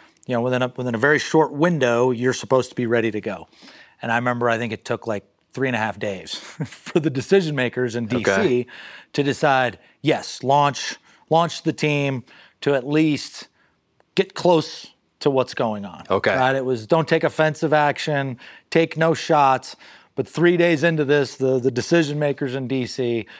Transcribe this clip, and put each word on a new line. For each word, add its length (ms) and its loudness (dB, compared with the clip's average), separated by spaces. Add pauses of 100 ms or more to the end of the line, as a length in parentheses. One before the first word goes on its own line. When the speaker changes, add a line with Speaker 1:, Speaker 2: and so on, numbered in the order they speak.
(260)
Speaker 1:
you 80 -6
know, 80 0
within 200 0
a, 80 -2
within 260 -6
a 40 -2
very 200 4
short 320 2
window, 600 2
you're 220 0
supposed 360 0
to 60 -16
be 120 -2
ready 240 0
to 100 -6
go." 260 -10 (540)
And 100 -4
I 40 0
remember, 340 0
I 80 2
think 160 -4
it 120 -12
took, 200 -4
like, 200 -6 (280)
three 140 -2
and 80 -2
a 40 -2
half 180 -4
days 380 -8
<laughs> 300 -10
for 340 -4
the 100 -2
decision 460 0
makers 400 -2
in 100 -4
D 180 -2
C 80 2
Speaker 2:
Okay. 340 2 (480)
Speaker 1:
to 100 0
decide, 560 0 (240)
yes, 400 -2
launch, 540 0 (340)
launch 320 0
the 100 -2
team 500 -2 (380)
to 140 2
at 120 -2
least 600 -2 (640)
get 220 -4
close 560 0 (280)
to 120 2
what's 240 0
going 280 -4
on. 280 -16
Speaker 2:
Okay. 240 2
Speaker 1:
Right? 200 2
It 80 -2
was, 220 -2
"Don't 220 2
take 160 2
offensive 500 0
action, 640 0 (320)
take 280 2
no 180 2
shots." 600 2 (380)
But 140 -4
three 300 2
days 260 2
into 220 2
this, 320 0
the, 220 2
the 120 0
decision 480 0
makers 340 -2
in 140 -6
D 180 -2
C 400 -4 (140)